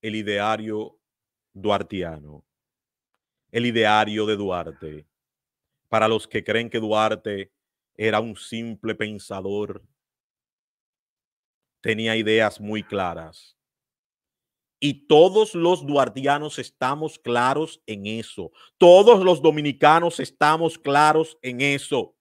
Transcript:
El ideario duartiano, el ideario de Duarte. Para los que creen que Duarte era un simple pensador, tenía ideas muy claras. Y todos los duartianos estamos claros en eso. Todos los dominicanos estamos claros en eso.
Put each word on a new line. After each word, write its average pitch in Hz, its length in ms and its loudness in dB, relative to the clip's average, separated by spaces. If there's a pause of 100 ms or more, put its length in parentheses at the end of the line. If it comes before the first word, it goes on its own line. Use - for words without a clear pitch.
El 110 140 -8
ideario 107 800 -4 (540)
duartiano, 87 920 -6 (1040)
el 120 160 -4
ideario 107 600 0
de 107 100 -2
Duarte. 82 720 -10 (800)
Para 110 220 0
los 110 180 -4
que 110 160 -6
creen 113 260 -4
que 117 100 -6
Duarte 107 760 -4 (420)
era 107 240 -2
un 110 160 -8
simple 113 600 -10
pensador, 101 840 -10 (2000)
tenía 113 380 -4
ideas 110 420 0
muy 107 240 -8
claras. 85 760 -10 (1200)
Y 143 300 -6
todos 185 480 6
los 170 320 0
duartianos 139 720 -2
estamos 143 580 -8
claros 131 680 -4
en 101 200 -12
eso. 107 460 -12 (260)
Todos 190 460 10
los 180 180 2
dominicanos 151 800 2
estamos 160 580 -2
claros 151 640 2
en 127 200 -8
eso. 139 600 -4